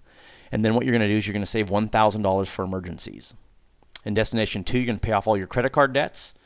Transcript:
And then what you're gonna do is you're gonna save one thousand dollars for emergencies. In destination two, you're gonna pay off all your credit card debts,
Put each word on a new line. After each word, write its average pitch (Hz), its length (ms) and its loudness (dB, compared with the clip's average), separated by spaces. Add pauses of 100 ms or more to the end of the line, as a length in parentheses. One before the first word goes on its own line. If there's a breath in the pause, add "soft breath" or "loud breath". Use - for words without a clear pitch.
(500 loud breath)
And 107 140 0
then 110 100 4
what 120 120 2
you're 127 80 2
gonna 110 140 4
do 104 80 2
is 104 100 0
you're 101 80 -4
gonna 104 100 -2
save 107 240 -2
one 104 200 0
thousand 107 340 2
dollars 95 260 2
for - 160 -6
emergencies. 90 680 -8 (720)
In 104 80 -4
destination 107 500 0
two, - 140 0
you're 123 80 0
gonna 113 120 -2
pay 110 140 -2
off 101 140 0
all 107 100 4
your 95 100 -2
credit 127 260 0
card 139 200 4
debts, - 400 -4 (140 soft breath)